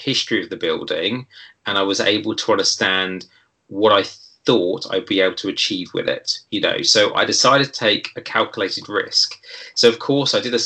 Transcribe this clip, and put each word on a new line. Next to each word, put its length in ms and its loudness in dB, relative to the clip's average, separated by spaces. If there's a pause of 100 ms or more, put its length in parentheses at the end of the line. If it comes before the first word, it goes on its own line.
history 340 -2
of 60 -12
the 60 -8 (120)
building 600 -4 (380)
and 120 -2
I 60 2
was 160 0
able 360 0
to 160 -2
understand 720 0 (420)
what 240 4
I 120 6 (420)
thought 460 2
I'd 140 -2
be 140 0
able 160 2
to 140 -6
achieve 440 -4
with 140 -4
it, 320 -4 (120)
you 100 -2
know. 200 0
So 340 4
I 100 2
decided 420 4
to 200 -12
take 280 0
a 60 -10
calculated 640 -4
risk. 480 -2 (400)
So 140 6
of 100 2
course 340 0
I 60 0
did 140 -2
a 120 0